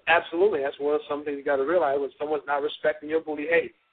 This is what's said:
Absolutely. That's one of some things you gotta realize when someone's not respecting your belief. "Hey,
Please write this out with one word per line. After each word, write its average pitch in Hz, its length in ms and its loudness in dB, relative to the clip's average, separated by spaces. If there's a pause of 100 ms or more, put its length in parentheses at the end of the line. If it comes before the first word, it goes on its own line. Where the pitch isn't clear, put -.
Absolutely. 170 540 4
That's 139 160 -4
one 143 180 0
of 151 120 0
some 147 160 -4
things 147 140 -6
you 139 80 -10
gotta 139 180 2
realize 147 340 2
when 139 220 -4
someone's 147 260 -4
not 143 160 -2
respecting 151 460 -2
your 160 140 0
belief. 151 280 -6
"Hey, 165 220 2 (220)